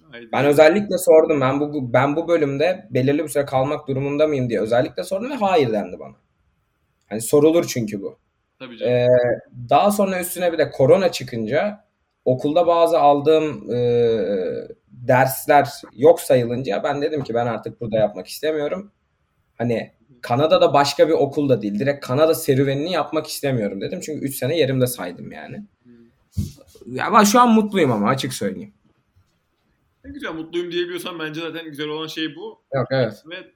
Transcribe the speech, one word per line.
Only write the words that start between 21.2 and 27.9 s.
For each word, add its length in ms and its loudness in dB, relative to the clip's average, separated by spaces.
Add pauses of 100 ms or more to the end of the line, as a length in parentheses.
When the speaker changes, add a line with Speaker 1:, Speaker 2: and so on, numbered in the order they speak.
Speaker 2:
da 140 0
değil. 160 -4
Direkt 280 -4
Kanada 280 2
serüvenini 580 -2
yapmak 340 -4
istemiyorum 540 -4
dedim. 220 -8
Çünkü 240 -8
üç 120 -10
sene 200 -2
yerimde 280 2
saydım 460 -10
yani. 240 -16 (280)
Speaker 1:
Hı. 60 -20 (960)
Speaker 2:
Ya 260 -6
ben 120 8
şu 160 4
an 100 6
mutluyum 420 4